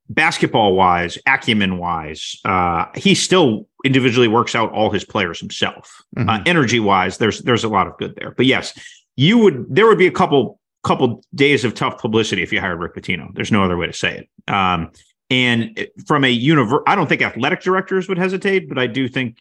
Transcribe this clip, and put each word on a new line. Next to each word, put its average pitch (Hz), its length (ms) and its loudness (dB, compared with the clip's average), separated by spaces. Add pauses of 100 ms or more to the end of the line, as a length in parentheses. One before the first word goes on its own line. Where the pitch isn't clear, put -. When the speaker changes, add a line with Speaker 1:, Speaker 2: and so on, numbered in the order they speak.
Speaker 1:
basketball-wise, 95 1160 2
acumen-wise, 90 1160 -2
uh, 90 500 0
he 196 200 2
still 151 520 2 (180)
individually 127 440 2
works 117 260 0
out 113 180 0
all 104 180 0
his 95 140 -4
players 90 360 -4
himself. - 640 -8 (140)
Speaker 2:
Mm-hmm. 107 120 -2
Speaker 1:
Uh, 110 180 0
energy-wise, 107 720 2
there's, 107 220 0
there's 113 240 0
a 113 40 -2
lot 95 200 0
of - 100 -16
good 98 180 -10
there. - 160 -14
But 127 140 0
yes, 113 320 -2 (380)
you 180 220 4
would, 160 300 4
there 185 180 4
would 214 120 6
be 185 80 4
a 175 60 0
couple, 147 480 0 (220)
couple 135 400 0 (120)
days 139 300 2
of 113 100 -2
tough 131 260 -4
publicity 110 420 0
if 82 100 -6
you 104 80 -2
hired 87 200 -4
Rick 85 140 -8
Pitino. - 400 -8
There's - 180 -6
no 104 100 4
other 90 140 0
way 85 100 -4
to 82 60 -8
say - 260 -4 (280)
it. - 60 -6
Um, 90 380 0 (400)
and 123 560 0 (200)
from 147 180 2
a 123 140 2
univer-, 143 480 2
I 160 100 2
don't 175 120 0
think 147 140 0
athletic 127 380 -2
directors 190 480 -2
would 185 100 -4
hesitate, 185 500 -2
but 135 100 -6
I 127 100 0
do 127 200 -4
think 127 320 -6